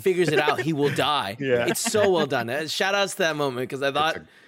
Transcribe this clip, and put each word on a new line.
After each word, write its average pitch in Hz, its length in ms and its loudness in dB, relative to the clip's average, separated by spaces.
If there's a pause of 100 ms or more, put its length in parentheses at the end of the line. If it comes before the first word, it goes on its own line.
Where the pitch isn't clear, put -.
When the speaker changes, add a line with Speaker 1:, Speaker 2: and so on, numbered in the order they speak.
Speaker 1:
figures 175 280 2
it 151 100 2
out, 147 220 2
he 156 120 0
will 143 200 2
die." 131 440 0
Speaker 2:
<laughs> 135 100 -4
Yeah. 120 200 2
Speaker 1:
It's - 120 -2
so 208 300 2
well 170 180 2
done. 123 220 -2
Uh, 147 180 -6
shout 196 280 -2
outs 196 180 0
to - 60 -12
that 160 160 0
moment, 131 340 -2
'cause 135 120 -8
I 139 80 0
Speaker 3:
It's 139 80 -2
Speaker 1:
thought 156 200 0
Speaker 3:
a - 100 -14 (200)